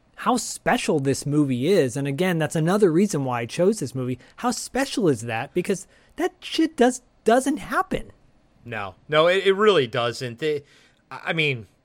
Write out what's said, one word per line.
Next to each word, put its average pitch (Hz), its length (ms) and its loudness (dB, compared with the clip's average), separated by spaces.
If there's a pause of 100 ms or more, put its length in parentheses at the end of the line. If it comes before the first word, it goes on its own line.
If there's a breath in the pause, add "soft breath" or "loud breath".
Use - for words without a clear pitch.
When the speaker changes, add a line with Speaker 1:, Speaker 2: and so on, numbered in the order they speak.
(160)
Speaker 1:
how 240 200 0
special - 640 -2
this 135 260 -2
movie 143 420 0
is. 147 280 2
And 139 100 -4
again, 165 320 -2
that's 156 180 -2
another 180 360 4
reason 165 320 2
why 123 180 -4
I 120 40 -4
chose 185 340 0
this 127 140 -6
movie. 127 240 -6 (180 soft breath)
How 240 160 -2
special 254 560 -2
is 117 140 2
that? 117 300 -6
Because 185 340 -4 (300 soft breath)
that 349 240 -2
shit - 360 -2
does, 247 260 2 (220)
doesn't 262 340 2
happen. 220 540 -4 (520)
Speaker 2:
No, 107 300 -10 (140)
no, 151 180 4
it, 185 200 2
it 196 80 6
really 190 340 4
doesn't. 120 540 -4
It, 151 220 -2 (460 soft breath)
I, - 160 -16
I 185 60 -2
mean, 143 340 -2 (180)